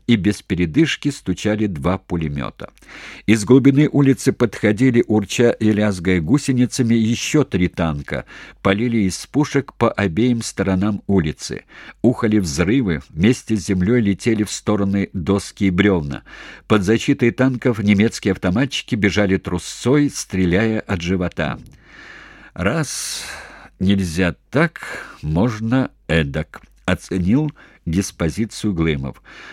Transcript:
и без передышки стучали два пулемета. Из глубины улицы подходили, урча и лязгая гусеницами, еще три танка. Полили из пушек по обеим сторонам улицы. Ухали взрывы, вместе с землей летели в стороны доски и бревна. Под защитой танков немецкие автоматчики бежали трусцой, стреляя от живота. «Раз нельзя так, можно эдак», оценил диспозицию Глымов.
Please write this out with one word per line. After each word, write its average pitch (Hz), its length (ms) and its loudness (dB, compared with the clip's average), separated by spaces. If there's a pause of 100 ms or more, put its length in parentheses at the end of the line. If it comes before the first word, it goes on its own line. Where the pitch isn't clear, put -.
и 120 100 4
без 101 280 0
передышки 90 640 0
стучали 107 560 -2
два 90 320 -2
пулемета. 71 720 -6 (560)
Из 107 180 2
глубины 139 480 6
улицы 135 400 2
подходили, 113 760 2
урча 107 420 2
и 107 220 2
лязгая 95 500 0
гусеницами, 123 720 0
еще 113 500 2
три 90 260 0
танка. 76 560 -4 (360)
Полили 113 380 0
из 95 260 -2
пушек 139 480 -2
по 113 180 0
обеим 107 520 0
сторонам 95 640 -2
улицы. 78 560 -2 (400)
Ухали 110 340 2
взрывы, 90 720 0
вместе 110 480 0
с 87 80 -6
землей 98 340 2
летели 104 440 0
в - 80 -4
стороны 98 600 -2
доски 98 540 -2
и 98 60 4
бревна. 87 520 0 (440)
Под 107 160 4
защитой 117 480 2
танков 127 480 0
немецкие 104 540 2
автоматчики 117 600 -2
бежали 98 420 2
трусцой, 123 720 -2
стреляя 98 680 0
от 95 220 -4
живота. 85 580 -4 (920)
«Раз - 720 -4 (560)
нельзя 92 560 0 (140)
так, - 580 -4 (140)
можно 110 720 0 (160)
эдак», 78 540 -2 (240)
оценил 95 640 -2 (340)
диспозицию 95 880 -4
Глымов. 76 500 -2 (300)